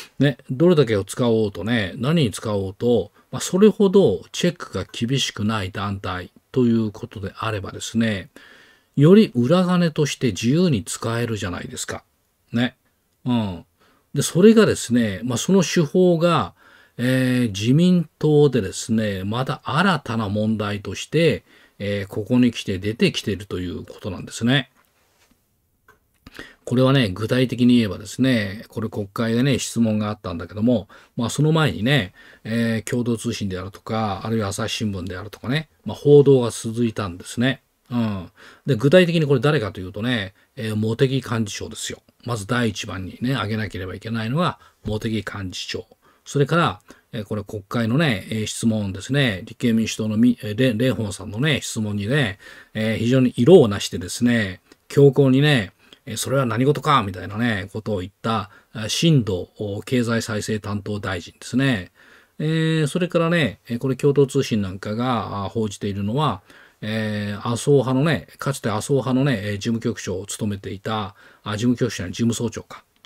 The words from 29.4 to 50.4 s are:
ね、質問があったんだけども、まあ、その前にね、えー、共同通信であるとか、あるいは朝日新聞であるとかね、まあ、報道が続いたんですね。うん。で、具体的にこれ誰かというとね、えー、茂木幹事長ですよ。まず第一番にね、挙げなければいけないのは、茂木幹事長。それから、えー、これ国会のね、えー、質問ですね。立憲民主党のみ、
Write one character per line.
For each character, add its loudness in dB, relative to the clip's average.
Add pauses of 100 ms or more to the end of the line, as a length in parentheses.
ね、 2
質 -4
問 2
が -2
あ -4
っ -12
た -8
ん -8
だ -10
け -18
ど -4
も、 2 (300)
ま -2
あ、 -6
そ -2
の 4
前 2
に -6
ね、 0 (320)
え -2
ー、 -10
共 -2
同 -2
通 -6
信 -6
で -6
あ -8
る -12
と -20
か、 -4
あ -6
る 0
い -2
は -2
朝 -6
日 -6
新 -4
聞 -8
で -10
あ -12
る -16
と -20
か -8
ね、 -4 (160)
ま -6
あ、 -10
報 10
道 6
が 0
続 -4
い 0
た -6
ん -10
で -18
す -6
ね。 0 (280)
う -6
ん。 -4 (360)
で、 0
具 2
体 8
的 0
に 2
こ 0
れ 4
誰 2
か -4
と -12
い -10
う -12
と -10
ね、 -4 (220)
え -6
ー、 -4
茂 0
木 4 (180)
幹 -2
事 -10
長 -12
で -14
す -10
よ。 -14 (240)
ま -4
ず -8
第 0
一 -8
番 -10
に -14
ね、 -2
挙 -4
げ -2
な -4
け -10
れ -8
ば -10
い -14
け -10
な -4
い -6
の -2
は、 -2 (240)
茂 -4
木 -6
幹 -6
事 -12
長。 -10 (400)
そ -4
れ 4
か 0
ら、 0 (320)
え -8
ー、 -10
こ -8
れ -6
国 -10
会 -2
の 0
ね、 0
え -4
ー、 -4
質 -6
問 0
で -10
す -8
ね。 0
立 -18
憲 0
民 0
主 -8
党 -4
の -4
み、 4